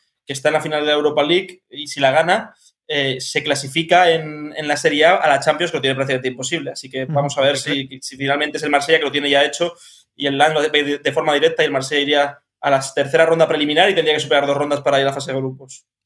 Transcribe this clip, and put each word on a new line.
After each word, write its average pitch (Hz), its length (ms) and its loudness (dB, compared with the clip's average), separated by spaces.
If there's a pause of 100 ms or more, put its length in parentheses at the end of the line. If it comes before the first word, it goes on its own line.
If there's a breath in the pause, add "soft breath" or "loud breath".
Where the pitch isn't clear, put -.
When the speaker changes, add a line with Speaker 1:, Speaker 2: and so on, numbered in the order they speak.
(260 loud breath)
Speaker 1:
que 143 80 -10
está 135 160 -2
en 156 40 2
la 156 80 0
final 151 200 -4
de 151 60 -2
la 151 60 2
Europa 151 300 2
League, 180 460 -2
y 147 180 -16
si 139 140 -10
la 135 100 4
gana, 170 420 0 (360 soft breath)
eh, 135 320 -2
se 139 220 -4
clasifica 165 680 2
en, 151 440 -6
en 151 120 -6
la 147 100 -2
Serie 151 280 2
A 180 100 6
a 170 140 2
la 139 100 4
Champions, 156 320 0
que 156 60 -2
lo 131 40 -6
tiene 135 140 0
prácticamente 131 320 -2
imposible. 135 440 -6
Así 135 180 -14
que 131 160 -8
Speaker 2:
Ujú. 160 80 -6
Speaker 1:
vamos 143 240 -2
a 139 40 0
ver 139 140 2
Speaker 2:
Ok. 135 60 -6
Speaker 1:
si, 135 400 -6
si - 160 -14
finalmente 143 400 -2
es 143 60 -8
el 147 60 -4
Marsella, 147 300 2
que 151 60 -2
lo 131 60 -2
tiene 143 180 -2
ya 139 160 4
hecho, 170 280 -4 (420 loud breath)
y 143 120 -4
el 139 100 -2
Lens 156 340 2
de, 143 300 0
de 139 120 0
forma 151 200 0
directa, 156 300 2
y 156 40 2
el 143 40 -6
Marsella 139 300 -2
iría 143 380 0 (200)
a 143 100 -2
la 135 140 4 (100)
tercera 151 320 2
ronda 165 220 4
preliminar 151 420 2
y 185 60 0
tendría 156 200 2
que 147 60 -2
superar 139 240 2
dos 139 120 0
rondas 147 240 -2
para 143 180 2
ir 139 40 2
a 135 40 0
la 135 60 0
fase 135 180 -8
de 131 60 -4
grupos. 131 480 -10 (200)